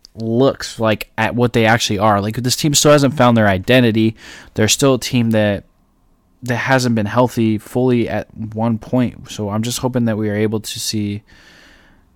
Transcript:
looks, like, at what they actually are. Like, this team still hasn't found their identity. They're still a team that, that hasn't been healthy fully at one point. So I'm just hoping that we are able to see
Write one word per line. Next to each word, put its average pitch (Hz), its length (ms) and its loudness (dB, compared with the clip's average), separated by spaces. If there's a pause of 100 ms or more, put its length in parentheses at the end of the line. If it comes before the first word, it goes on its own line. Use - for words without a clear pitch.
(140)
looks, 117 640 -2
like, 110 380 -2
at 107 180 -2
what 120 200 0
they 117 100 4
actually 110 340 2
are. 104 220 2
Like, 107 160 -4
this 120 200 -2
team 151 180 -2
still 147 180 4
hasn't 139 220 4
found 120 220 4
their 107 120 4
identity. 110 680 2 (400)
They're 110 140 2
still 135 260 2
a 120 60 -2
team 117 300 -2
that, 104 340 0 (800)
that 123 140 -4
hasn't 123 380 0
been 110 120 -2
healthy 110 500 0
fully 123 520 0
at 101 260 -8
one 110 440 -4
point. - 520 -4
So 107 180 -8
I'm 107 140 -4
just 120 160 -6
hoping 127 260 -2
that 110 140 -2
we 107 100 -4
are 104 80 -4
able 107 240 -2
to - 200 -12
see 104 420 -6 (920)